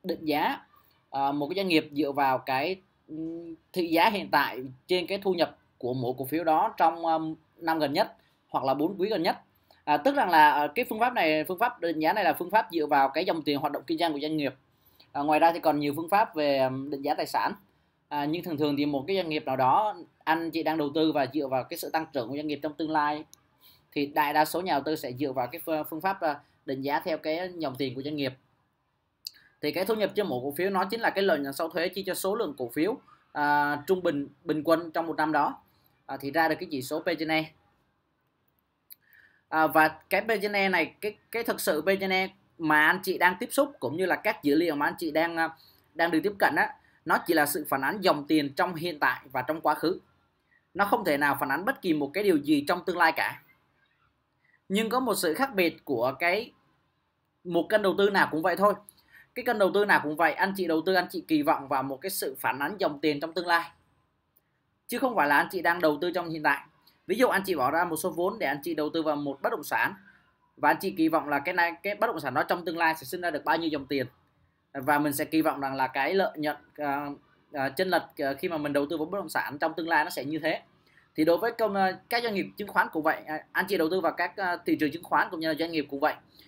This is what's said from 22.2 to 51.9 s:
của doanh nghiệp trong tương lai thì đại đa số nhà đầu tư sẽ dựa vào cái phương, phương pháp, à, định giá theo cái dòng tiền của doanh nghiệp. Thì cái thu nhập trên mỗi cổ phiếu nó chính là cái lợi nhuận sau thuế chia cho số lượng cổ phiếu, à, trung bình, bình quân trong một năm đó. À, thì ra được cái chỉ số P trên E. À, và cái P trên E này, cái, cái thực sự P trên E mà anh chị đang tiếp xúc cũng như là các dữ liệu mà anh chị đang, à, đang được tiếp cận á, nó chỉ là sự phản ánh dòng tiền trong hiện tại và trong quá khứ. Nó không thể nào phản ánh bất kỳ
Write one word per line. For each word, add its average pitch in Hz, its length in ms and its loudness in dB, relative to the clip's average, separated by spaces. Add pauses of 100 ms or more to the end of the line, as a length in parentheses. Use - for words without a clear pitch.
của 139 80 -6
doanh 151 100 -6
nghiệp 147 160 -4
trong 151 120 -6
tương 156 160 -6
lai 151 340 0 (680)
thì 143 140 -2
đại 147 260 0
đa 156 120 6
số 165 160 -4
nhà 185 120 -2
đầu 139 100 0
tư 156 140 -2
sẽ 127 160 -8
dựa 131 200 -4
vào 127 140 -2
cái 165 180 -10
phương, 156 260 -2
phương 160 100 -8
pháp, 190 200 -2
à, 147 200 -2 (260)
định 135 160 -6
giá 143 180 0
theo 160 180 -2
cái 165 400 -4
dòng 139 200 -4
tiền 131 160 -4
của 135 80 -10
doanh 151 140 -6
nghiệp. 135 160 -2 (1300)
Thì 147 100 -2
cái 180 120 -2
thu 226 100 0
nhập 202 200 0
trên 208 120 -2
mỗi 127 160 -4
cổ 143 140 -6
phiếu 185 140 -2
nó 190 140 0
chính 226 160 -6
là 185 100 2
cái 202 140 0
lợi 165 140 2
nhuận 139 140 -6
sau 165 160 -4
thuế 175 200 -2
chia 190 180 -8
cho 180 80 -4
số 196 200 -2
lượng 190 240 -4
cổ 123 100 -6
phiếu, 185 280 -2 (360)
à, 147 540 2
trung 185 160 0
bình, 143 260 -2 (160)
bình 151 200 -2
quân 165 280 0
trong 165 140 -4
một 151 100 -6
năm 156 160 0
đó. 151 300 0 (440)
À, 135 140 -12
thì 139 100 -6
ra 160 180 2
được 156 120 0
cái 180 100 -10
chỉ 131 120 -6
số 151 180 -6
P - 60 -6 (120)
trên 160 140 -2
E. 156 180 0 (2000)
À, 156 180 4
và 156 220 6
cái - 340 -2
P 220 60 -8 (140)
trên 208 100 -2
E 196 160 2
này, 170 320 0
cái, 208 160 -6 (140)
cái 233 120 -6
thực 220 180 -2
sự 156 220 0
P 160 40 -2 (140)
trên 190 120 -2
E 190 160 0 (300)
mà 151 280 6
anh 180 160 4
chị 185 160 -2
đang 185 220 4
tiếp 240 120 -6
xúc 277 280 0
cũng 135 160 -4
như 185 100 0
là 160 100 0
các - 260 -4
dữ 143 120 2
liệu 160 200 2
mà 147 120 0
anh 180 120 -2
chị 165 120 -4
đang, 165 260 0
à, 165 140 0 (440)
đang 170 160 2
được 160 120 2
tiếp 202 160 0
cận - 180 4
á, 202 180 0 (300)
nó 185 220 2
chỉ 170 80 2
là 147 120 4
sự 151 220 -4
phản 135 120 0
ánh 160 200 -2
dòng 151 260 2
tiền 147 280 2
trong 185 200 0
hiện 160 240 -6
tại 127 220 0 (120)
và 127 100 -4
trong 160 180 -4
quá 156 140 2
khứ. 160 260 -2 (720)
Nó 196 100 2
không 220 200 0
thể 151 120 2
nào 143 240 2
phản 143 80 -2
ánh 151 160 -2
bất - 180 -4
kỳ 170 120 2